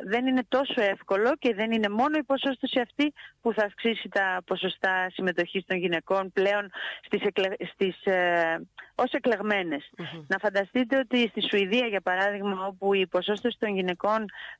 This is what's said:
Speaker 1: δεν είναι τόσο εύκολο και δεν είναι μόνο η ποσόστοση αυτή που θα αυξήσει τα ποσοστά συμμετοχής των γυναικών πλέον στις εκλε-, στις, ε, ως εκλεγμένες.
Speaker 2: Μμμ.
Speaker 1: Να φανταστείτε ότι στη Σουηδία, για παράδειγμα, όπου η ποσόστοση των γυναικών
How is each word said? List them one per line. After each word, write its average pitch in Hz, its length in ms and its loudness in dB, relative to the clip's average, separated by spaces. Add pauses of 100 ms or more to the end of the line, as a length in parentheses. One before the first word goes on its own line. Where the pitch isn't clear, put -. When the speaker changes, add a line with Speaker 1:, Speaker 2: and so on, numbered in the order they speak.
Speaker 1:
δεν 240 220 0
είναι 262 200 2
τόσο 262 340 0
εύκολο 202 580 2
και 240 140 2
δεν 214 180 -2
είναι 220 180 2
μόνο 269 280 2
η 294 60 0
ποσόστοση 262 560 -2
αυτή 285 340 0 (280)
που 226 120 0
θα 208 120 2
αυξήσει 214 440 -4
τα 190 360 0
ποσοστά 185 680 -2
συμμετοχής 175 520 -2
των 185 120 -2
γυναικών 180 540 -2
πλέον 202 380 2 (360)
στις 208 160 -2
εκλε-, 190 520 -2
στις, 190 320 -2
ε, 175 560 2 (340)
ως 254 160 0
εκλεγμένες. 202 880 0
Speaker 2:
Μμμ. 160 300 -12
Speaker 1:
Να 190 120 -2
φανταστείτε 214 580 0
ότι 247 300 2
στη 202 220 -6
Σουηδία, 208 380 2
για 196 140 -2
παράδειγμα, 196 640 0
όπου 196 280 0
η 190 140 2
ποσόστοση 202 520 -2
των 208 160 -2
γυναικών 190 500 0 (340)